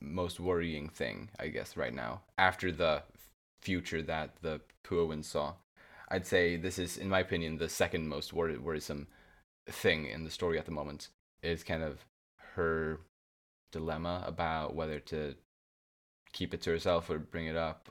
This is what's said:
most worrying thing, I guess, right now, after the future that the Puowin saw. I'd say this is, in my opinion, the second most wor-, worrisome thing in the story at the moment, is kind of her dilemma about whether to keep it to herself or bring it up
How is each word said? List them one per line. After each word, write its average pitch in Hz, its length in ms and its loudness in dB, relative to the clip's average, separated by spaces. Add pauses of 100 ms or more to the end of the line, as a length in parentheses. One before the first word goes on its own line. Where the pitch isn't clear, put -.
most 87 400 -2
worrying 82 480 0
thing, 50 500 -6
I 78 100 -4
guess, - 280 -6
right 64 180 -2
now, 58 280 -4 (160)
after 92 340 4
the 78 300 4 (600)
future 85 400 -2
that 78 400 -4
the 78 180 -2 (240)
Puowin 80 400 2
saw. 73 300 -2 (540)
I'd 92 180 -2
say 87 300 6
this 90 220 -2
is, 87 180 -2
in 95 120 -4
my 95 120 6
opinion, 82 380 0
the 80 100 0
second 85 400 0
most 73 240 -4
wor-, 80 280 0
worrisome 76 480 -4 (600)
thing 78 380 2
in 76 180 -6
the 78 60 -6
story 85 280 2
at 76 80 -2
the 82 60 -6
moment, 73 360 -6 (340)
is 82 200 0
kind 80 200 0
of 76 220 -4 (500)
her 80 460 2 (720)
dilemma 82 560 -2
about 80 480 0
whether 78 240 -2
to 76 360 -4 (1000)
keep 87 200 -4
it 82 100 -4
to 85 80 2
herself 85 380 4
or 80 100 0
bring 80 280 -4
it 80 100 -2
up 80 340 -2